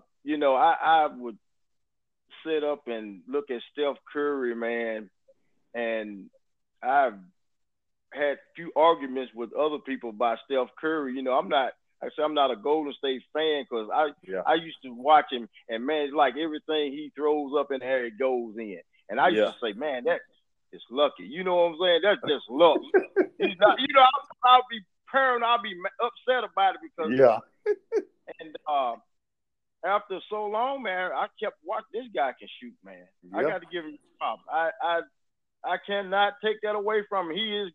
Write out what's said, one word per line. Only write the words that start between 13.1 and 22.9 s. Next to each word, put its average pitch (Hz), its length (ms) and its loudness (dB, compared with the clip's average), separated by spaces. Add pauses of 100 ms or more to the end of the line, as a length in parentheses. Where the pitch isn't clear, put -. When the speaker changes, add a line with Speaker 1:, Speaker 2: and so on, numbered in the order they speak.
Speaker 1:
fan 151 360 0
'cause 110 240 -6
I, 151 180 2 (120)
Speaker 2:
Yeah. 92 240 -6
Speaker 1:
I 151 80 4
used 165 300 -4
to 127 100 -14
watch 143 380 6
him, 120 160 -6 (200)
and, 117 160 -6
man, 147 300 -2
like, 143 220 2
everything 151 560 -4
he 147 240 -12
throws 147 420 -2
up 143 140 -2
in 131 80 -4
the 123 60 -10
air, 127 200 0
it 107 120 -10
goes 120 400 -2
in. 101 220 -10 (280)
And 110 120 -4
I 170 80 4
used 107 120 2
Speaker 2:
Yeah. 104 120 2
Speaker 1:
to - 80 -20
say, 110 120 -4
"Man, 127 320 -6
that 160 160 0 (520)
is 92 180 -20
lucky." 131 340 0
You 147 200 -10
know 180 120 0
what 170 160 4
I'm 156 80 -12
saying? 175 220 4
That's 190 260 2
just 143 200 -2
luck. 151 320 6 (140)